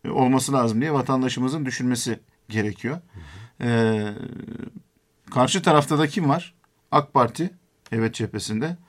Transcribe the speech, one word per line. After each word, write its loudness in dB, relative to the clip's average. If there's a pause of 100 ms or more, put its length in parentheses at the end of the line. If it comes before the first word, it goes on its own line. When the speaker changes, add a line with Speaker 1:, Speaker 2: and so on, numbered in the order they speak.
Speaker 1:
e, -4
olması 2
lazım 2
diye 0
vatandaşımızın -2
düşünmesi -2 (300)
gerekiyor. -2
Speaker 2:
Hı -16
hı. -8
Speaker 1:
E, 2 (1160)
karşı 2
tarafta 4
da 4
kim 0
var? -2 (380)
ak 2
Parti, 0 (380)
Evet 0
cephesinde -4
Speaker 2:
Hı -4
hı. -6 (140)